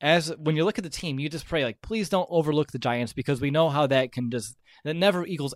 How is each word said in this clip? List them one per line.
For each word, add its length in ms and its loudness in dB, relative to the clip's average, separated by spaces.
as, 360 2
when 200 0
you 80 4
look 140 0
at 60 -4
the 60 -10
team, 300 -6
you 80 -4
just 180 -8
pray, 180 0
like, 160 -4
"Please 280 -4
don't 220 0
overlook 420 2
the 60 -6
Giants," 340 0
because 280 -2
we 100 0
know 180 4
how 180 2
that 260 2
can 180 -4
just, 260 -6
that 100 -4
never 320 2
equals 300 -6